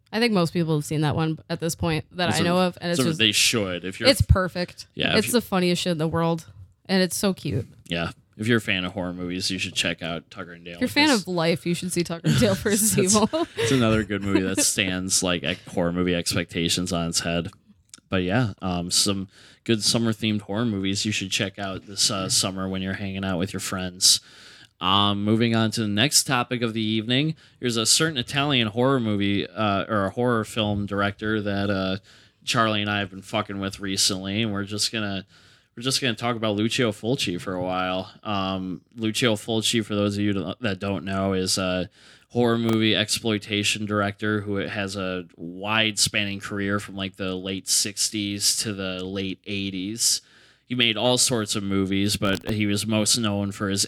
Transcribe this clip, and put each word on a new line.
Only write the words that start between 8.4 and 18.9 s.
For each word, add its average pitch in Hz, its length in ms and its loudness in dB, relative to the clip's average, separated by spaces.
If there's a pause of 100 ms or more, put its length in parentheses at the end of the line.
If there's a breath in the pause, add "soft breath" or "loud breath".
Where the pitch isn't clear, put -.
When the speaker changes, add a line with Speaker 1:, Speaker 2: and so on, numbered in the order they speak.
Speaker 2:
you're 120 120 6
a - 20 -4
fan 95 240 0
of 90 80 -4
horror 90 200 -4
movies, 90 380 -4
you 92 80 -4
should 95 160 -6
check 85 260 -2
out 82 300 -6
Tucker 87 220 -14
and 87 100 -20
Dale. 85 120 -14
Speaker 1:
If - 40 -8
you're 247 80 -2
a - 20 -2
fan 294 200 4
Speaker 2:
It's 226 140 2
Speaker 1:
of - 40 -14
life, 170 380 0
you 170 80 0
should 175 180 -6
see 175 140 0
Tucker 170 240 -4
and 139 100 4
Dale 202 160 4
Speaker 2:
<laughs> - 0 -
Speaker 1:
versus 214 400 2
Speaker 2:
That's 190 180 4
Speaker 1:
Evil. 214 160 6 (220)
<laughs> - 60 -18
Speaker 2:
it's 440 160 2
another 110 320 4
good 98 180 -2
movie 98 200 4
that 95 180 0
stands, 95 600 0
like, 87 220 0
ex-, 85 160 -4 (140)
horror 87 180 0
movie 90 240 2
expectations 87 800 -2
on 85 160 0
its 85 100 -2
head. 85 300 -2 (580)
But 92 160 0
yeah, 101 380 0
um, 90 300 -2